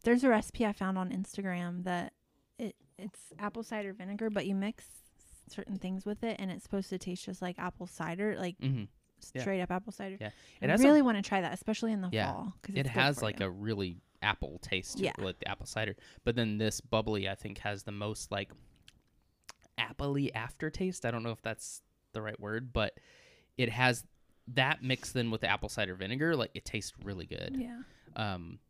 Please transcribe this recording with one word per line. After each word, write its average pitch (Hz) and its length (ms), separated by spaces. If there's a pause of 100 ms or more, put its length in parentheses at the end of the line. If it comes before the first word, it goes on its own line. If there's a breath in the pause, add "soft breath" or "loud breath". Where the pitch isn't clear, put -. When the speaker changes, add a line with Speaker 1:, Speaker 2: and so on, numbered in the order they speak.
Speaker 1:
there's 247 200
a 269 40
recipe 220 380
I 208 60
found 190 260
on 185 120
Instagram 180 720
that 180 280 (460)
it, 226 180 (220)
it's - 400
apple 208 240
cider 202 320
vinegar, 208 360
but 196 160
you 196 80
mix 196 320 (640)
certain 196 300
things 190 280
with 214 160
it, 226 160
and 190 120
it's - 120
supposed 196 280
to 185 80
taste - 260
just 185 180
like 180 160
apple 180 280
cider, 180 520
like, 180 200
Speaker 2:
Mm-hmm. 127 260 (500)
Yeah. 127 80
Speaker 1:
straight 190 180
up 180 120
apple 196 200
cider. 196 280
Speaker 2:
Yeah. 107 80 (340 loud breath)
Speaker 1:
I - 20
Speaker 2:
It 139 60
has 208 100
a 262 40
Speaker 1:
really 294 180
wanna 220 200
try 196 200
that, 160 100
especially 220 400
in 202 100
the 180 100
Speaker 2:
Yeah. 123 200
Speaker 1:
fall, - 300
'cause 190 140
Speaker 2:
It - 40
Speaker 1:
it's 135 100
good 120 100
Speaker 2:
has, 135 180
Speaker 1:
for 123 60
Speaker 2:
like, 104 160
Speaker 1:
you. 98 60
Speaker 2:
a 92 40
really 98 500 (220)
apple 87 380
taste - 380
to 190 60
Speaker 1:
Yeah. - 140
Speaker 2:
it, - 40
like 95 180
the - 80
apple - 180
cider. 107 300 (280 loud breath)
But 117 120
then 110 220
this 107 220
bubbly, 107 480
I 98 60
think, 101 240
has 101 240
the - 100
most, 104 380
like, 101 220 (1200)
appley 139 580
aftertaste. 156 720
I 117 60
don't 117 120
know 117 100
if - 100
that's - 400 (300)
the 110 100
right 107 160
word, 113 340
but 107 260 (600 soft breath)
it 123 120
has 123 340 (440)
that 131 340
mixed 127 340
in 117 140
with 110 120
the 98 60
apple 104 200
cider 95 260
vinegar. 131 420
Like, 117 180
it - 100
tastes - 280 (100)
really 98 240
good. 262 320
Speaker 1:
Yeah. 240 240 (340 soft breath)
Speaker 2:
Um, 90 420 (120)